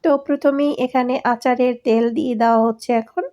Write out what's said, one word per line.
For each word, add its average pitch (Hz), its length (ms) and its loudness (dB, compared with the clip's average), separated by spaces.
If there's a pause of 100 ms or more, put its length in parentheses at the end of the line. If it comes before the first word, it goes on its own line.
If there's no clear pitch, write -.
তো 339 140 2
প্রথমেই 285 640 0
এখানে 254 340 -2 (120)
আচারের 247 560 0
তেল 226 220 2 (100)
দিয়ে 254 220 -2
দেওয়া 226 240 2
হচ্ছে 226 340 -2
এখন। 226 400 -4